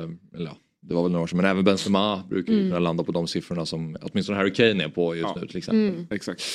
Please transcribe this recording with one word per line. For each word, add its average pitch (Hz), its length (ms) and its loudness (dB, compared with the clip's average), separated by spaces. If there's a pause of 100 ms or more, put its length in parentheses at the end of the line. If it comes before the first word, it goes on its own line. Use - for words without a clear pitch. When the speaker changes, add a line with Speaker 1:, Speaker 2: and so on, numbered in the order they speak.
(360)
Speaker 1:
eller 85 100 -8
ja, 71 120 -12 (240)
det - 140 -6
var 85 80 4
väl 90 80 2
några 85 120 2
år 85 40 -2
sedan, 87 100 -2
men 92 80 4
även 95 180 4
Benzema 98 680 2
brukar 98 240 0
ju 214 60 6
Speaker 2:
Mm. 190 120 2
Speaker 1:
kunna 87 80 0
landa 85 240 0
på - 80 -4
de 85 160 -2
siffrorna 85 380 -4
som 80 360 -6
åtminstone 98 360 -2
Harry 98 160 2
Kane 107 300 4
är 78 60 -2
på 85 260 0
just 85 200 -2
Speaker 3:
Ja. 175 60 -8
Speaker 1:
nu - 60 -8
till - 100 -10
exempel. 214 320 2
Speaker 2:
Mm. 170 200 -6
Speaker 3:
Exakt. - 340 -6 (120)